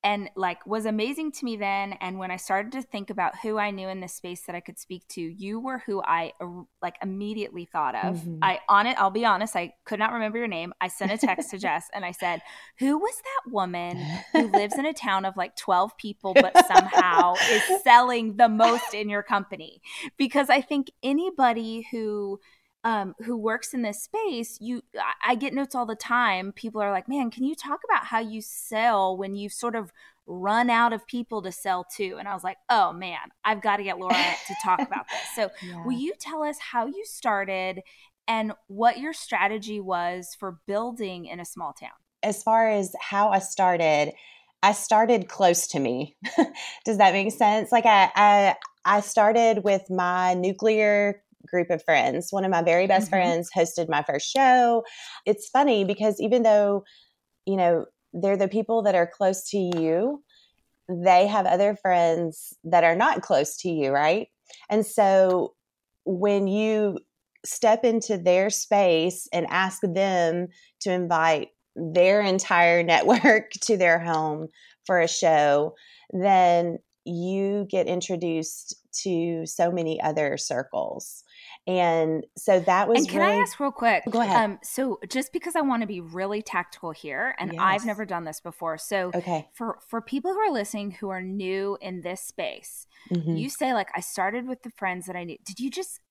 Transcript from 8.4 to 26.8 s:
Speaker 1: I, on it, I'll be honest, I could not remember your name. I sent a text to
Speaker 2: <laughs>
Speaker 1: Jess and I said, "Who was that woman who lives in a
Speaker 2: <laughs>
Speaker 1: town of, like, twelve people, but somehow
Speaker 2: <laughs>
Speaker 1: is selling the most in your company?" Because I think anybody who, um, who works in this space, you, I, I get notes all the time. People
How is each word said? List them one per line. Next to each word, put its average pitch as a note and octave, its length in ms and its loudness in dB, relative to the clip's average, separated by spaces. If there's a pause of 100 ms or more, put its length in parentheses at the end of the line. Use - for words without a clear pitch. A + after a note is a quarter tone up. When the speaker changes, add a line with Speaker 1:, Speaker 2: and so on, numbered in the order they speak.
Speaker 1:
I, F#3+ 180 0 (100)
on G3+ 160 6
it, B3+ 140 -2
I'll G3 120 2
be A3+ 140 -2
honest, G#3 300 0
I F3 180 -6 (120)
could G#3+ 140 -8
not A3 140 0
remember A3 240 -4
your A#3 100 -4
name. F3 340 -8
I F3+ 80 -2
sent F#3+ 220 -6
a A3 60 -4
text A3+ 340 -2
to G3+ 60 -10
Speaker 2:
<laughs> - 0 -
Speaker 1:
Jess F3 360 -4
and G3+ 120 -10
I F3 60 -8
said, F3 300 -6 (380)
"Who C#4 180 2
was G#4 260 -2
that C5 280 -8
woman F3 460 -4 (360)
who - 140 4
lives G#3 300 0
in C#4 80 -4
a D#4 80 -2
Speaker 2:
<laughs> A#3 140 -10
Speaker 1:
town F#3+ 180 -2
of, G3 120 -6
like, F3+ 180 -6
twelve F#3+ 420 0
people, G3 380 -4
but C#4 220 8 (100)
somehow F3+ 760 4
Speaker 2:
<laughs> - 60 2
Speaker 1:
is G#3+ 140 4 (200)
selling A#3+ 540 6
the A#3 120 8
most A#3 440 2
in G#3 160 -6
your G#3 140 -2
company?" G3+ 580 -6 (360)
Because C#4 320 0
I C#4 120 6
think C#4 300 -4 (100)
anybody B3 920 -2
who, G#3 480 -6 (440)
um, G#3 320 -2 (100)
who A#3+ 100 -4
works A3 380 -4
in B3+ 80 -4
this G#3 220 -6
space, F4 580 -6
you, A#3+ 200 -8 (140)
I, G#3 360 -4
I B3+ 40 2
get C4+ 180 -6
notes C4+ 220 -6
all B3 120 -4
the A3 80 -8
time. G#3 580 -2
People G#3+ 280 -8